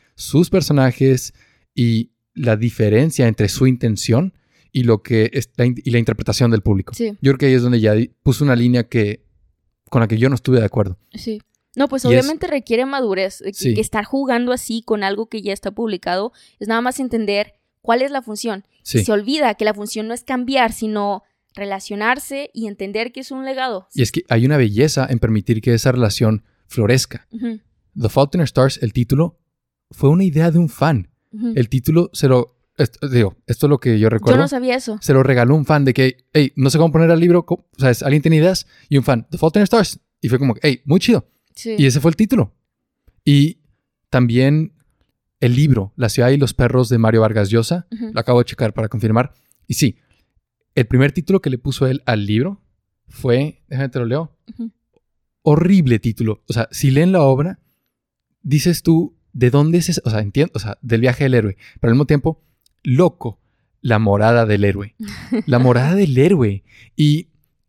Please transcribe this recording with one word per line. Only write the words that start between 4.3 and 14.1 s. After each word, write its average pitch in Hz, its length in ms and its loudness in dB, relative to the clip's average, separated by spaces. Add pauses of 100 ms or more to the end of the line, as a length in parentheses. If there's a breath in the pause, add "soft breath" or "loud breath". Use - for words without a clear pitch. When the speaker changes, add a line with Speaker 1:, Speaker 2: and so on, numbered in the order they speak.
Speaker 1:
y 127 120 -2
lo 113 180 2
que 113 300 0
es - 240 -6
la 120 100 0
in-, 123 160 -4
y 127 80 -6
la 120 80 0
interpretación 117 520 0
del 113 120 2
público. 98 320 -2
Speaker 2:
Sí. 233 160 -4 (100)
Speaker 1:
Yo 135 120 2
creo 135 60 0
que 143 80 0
ahí 131 80 4
es 123 80 2
donde 123 180 2
ya 107 140 2
di-, 117 180 -2 (100)
puso 143 220 0
una 135 100 2
línea 120 340 0
que, 107 360 -4 (640)
con - 120 0
la 117 80 2
que 110 100 -2
yo 123 100 2
no 139 80 0
estuve 127 240 0
de 110 60 0
acuerdo. 98 320 -4 (160)
Speaker 2:
Sí. - 260 -10 (360)
No, 277 120 0
pues 269 160 -6
Speaker 1:
Y 254 40 2
es - 20 2
Speaker 2:
obviamente 262 380 2
requiere 247 380 -2
madurez, 202 540 -4
de - 120 -14
que, - 60 -16
Speaker 1:
Sí. - 160 0
Speaker 2:
que 214 60 0
estar 214 240 -4
jugando 247 480 -2